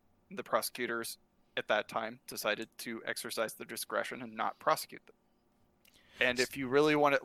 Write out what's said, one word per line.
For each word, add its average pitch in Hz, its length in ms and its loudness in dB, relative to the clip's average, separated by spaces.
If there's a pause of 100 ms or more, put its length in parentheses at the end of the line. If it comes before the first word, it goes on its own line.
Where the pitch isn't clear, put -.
(300)
The 180 120 -10
prosecutors 117 760 -2 (400)
at - 100 -6
that 107 200 2
time 113 380 -6
decided 104 420 -2 (100)
to 117 260 -8
exercise 113 480 -4
their - 140 -12
discretion 113 560 -6
and 113 120 -12
not 107 240 -4
prosecute - 480 -2
them. - 100 -20 (1040)
And 123 200 2
if - 160 0
you 139 100 -4
really 151 300 6
want 147 180 6
to, - 100 4